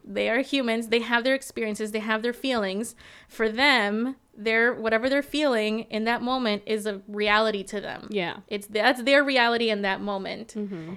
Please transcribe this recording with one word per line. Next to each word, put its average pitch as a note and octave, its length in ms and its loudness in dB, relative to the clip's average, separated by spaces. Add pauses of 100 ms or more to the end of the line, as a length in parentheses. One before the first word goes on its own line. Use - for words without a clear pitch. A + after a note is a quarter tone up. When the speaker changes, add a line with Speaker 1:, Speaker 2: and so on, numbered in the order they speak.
Speaker 1:
They G#3 240 -2
are A#3 120 2
humans. A#3 480 0
They A#3 100 4
have A#3 240 0
their C4 100 2
experiences. A3 600 -4
They A3 60 -2
have A3 220 -2
their A#3+ 100 -2
feelings. A#3 640 -2 (340)
For A3 220 0
them, A#3+ 640 2 (220)
their, A3+ 380 2
whatever A3 340 0
they're C#4 140 2
feeling A#3 560 0 (100)
in G#3+ 140 -2
that A#3 180 0
moment A#3+ 460 0
is A3 180 -2
a G3 220 -6
reality G#3 560 2
to G3+ 180 -8
them. - 300 -8
Speaker 2:
Yeah. F3+ 260 -2 (100)
Speaker 1:
It's, G3+ 200 -8
that's A3+ 340 2
their C#4 220 6
reality A#3+ 480 2
in G#3 100 -2
that G3 180 -2
moment. G3 560 -6
Speaker 2:
Mm-hmm. F#3+ 420 -8